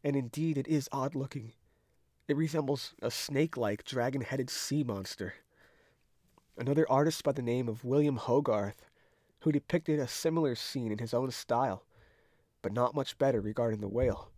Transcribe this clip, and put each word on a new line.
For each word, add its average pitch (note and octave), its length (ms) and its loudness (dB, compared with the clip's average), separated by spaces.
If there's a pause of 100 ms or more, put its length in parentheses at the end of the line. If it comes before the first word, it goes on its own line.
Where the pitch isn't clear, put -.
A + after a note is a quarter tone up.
And C#3+ 120 2
indeed, C#3 420 0
it C3 100 -2
is D3+ 240 2
odd-looking. C3 600 -4 (760)
It D3 100 2
resembles D3+ 640 0
a G#2+ 100 -2
snake-like, C#3 720 0
dragon-headed C3 680 -2
sea - 340 -2
monster. G2 500 -6 (1200)
Another D3 360 2
artist D3 320 4
by C#3+ 80 2
the C3+ 100 -2
name A#2+ 260 0
of A2+ 180 -6
William C#3 320 2
Hogarth, A2+ 680 2 (540)
who D#3+ 120 2
depicted D3+ 480 0
a B2+ 80 -2
similar D#3+ 480 0
scene A#2 360 -4
in G#2 80 -2
his A#2 140 -4
own B2+ 180 0
style, A#2+ 540 0 (760)
but F#2+ 120 -4
not B2 200 2
much C#3 240 -4
better C3+ 220 4
regarding A2 400 -2
the G#2 80 -6
whale. - 500 0